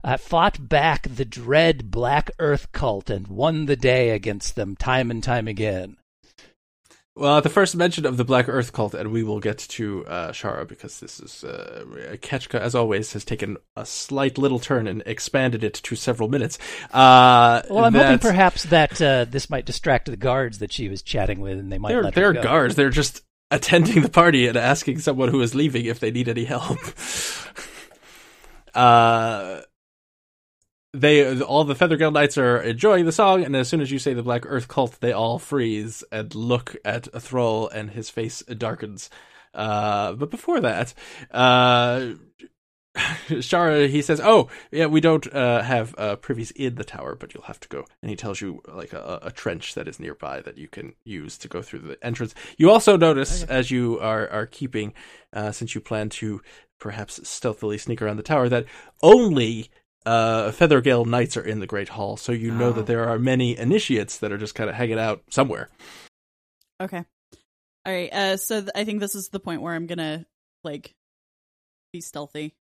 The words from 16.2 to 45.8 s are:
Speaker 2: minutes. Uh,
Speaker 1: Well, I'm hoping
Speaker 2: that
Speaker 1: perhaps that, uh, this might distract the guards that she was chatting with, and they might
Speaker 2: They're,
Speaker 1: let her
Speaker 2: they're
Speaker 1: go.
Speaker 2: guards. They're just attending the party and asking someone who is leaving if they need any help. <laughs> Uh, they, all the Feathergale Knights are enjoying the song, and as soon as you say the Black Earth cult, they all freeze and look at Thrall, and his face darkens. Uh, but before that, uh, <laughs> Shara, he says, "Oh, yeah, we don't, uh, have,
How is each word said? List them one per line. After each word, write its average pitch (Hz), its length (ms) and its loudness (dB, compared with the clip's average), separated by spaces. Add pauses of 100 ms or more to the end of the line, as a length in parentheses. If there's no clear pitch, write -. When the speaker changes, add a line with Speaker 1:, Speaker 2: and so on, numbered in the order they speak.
Speaker 2:
minutes. 143 300 -4 (340)
Uh, 127 800 10
Speaker 1:
Well, 226 160 4
I'm 226 80 6
hoping 269 160 8
Speaker 2:
that 247 100 6
Speaker 1:
perhaps 190 440 4
that, 156 360 2
uh, 135 240 4
this 127 240 -6
might 135 160 -6
distract 135 460 -2
the 117 80 -8
guards 123 400 -2
that 104 160 -8
she 101 160 -6
was 98 100 -8
chatting 98 400 -2
with, 98 180 -6
and 98 140 -10
they 95 60 -4
might 107 140 -6
Speaker 2:
They're, 240 100 0
Speaker 1:
let - 140 -2
her 180 40 4
Speaker 2:
they're 196 140 6
Speaker 1:
go. 120 80 -2
Speaker 2:
guards. 131 320 2
They're 139 160 4
just 139 320 -2 (280)
attending 170 520 4
the 127 80 0
party 156 360 6
and 120 120 2
asking 131 400 0
someone 131 320 0
who 135 100 2
is 117 140 0
leaving 131 320 0
if 117 120 -4
they 110 120 -2
need 120 180 -2
any 117 160 -4
help. - 400 -4
<laughs> - 40 -10 (1900)
Uh, 113 880 4 (1300)
they, 139 480 4
all 143 240 2
the 143 100 0
Feathergale 156 380 2
Knights 147 260 2
are 123 220 4
enjoying 175 440 2
the 165 80 0
song, 190 320 4
and 139 120 -4
as 127 120 0
soon 165 120 0
as 135 100 -4
you 139 80 -4
say 131 160 -2
the 120 80 -4
Black 120 240 -2
Earth 123 220 -6
cult, 127 320 -2
they 120 120 0
all 113 260 -2
freeze 113 720 -4
and 110 240 -10
look 120 500 -4
at 117 240 -6 (120)
Thrall, 113 480 -2
and 107 220 -10
his 110 200 -12
face 113 320 -8
darkens. 110 680 -10 (440)
Uh, 104 580 -2
but 139 180 -6
before 339 300 -2
that, 113 320 -2 (380)
uh, 123 840 4 (840)
<laughs> - 20 -10
Shara, 156 960 0
he 147 100 0
says, 151 220 0
"Oh, 208 260 6 (220)
yeah, 156 160 0
we 156 160 4
don't, 160 320 4
uh, 120 280 2
have, 117 360 -2